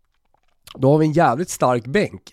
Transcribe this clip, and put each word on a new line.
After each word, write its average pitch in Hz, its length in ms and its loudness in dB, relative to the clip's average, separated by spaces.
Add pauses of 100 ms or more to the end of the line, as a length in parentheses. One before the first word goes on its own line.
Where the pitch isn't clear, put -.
(760)
Då 131 160 2
har 151 60 4
vi 156 80 2
en 156 80 -2
jävligt 151 360 0
stark 123 360 -2
bänk 135 360 -4 (120)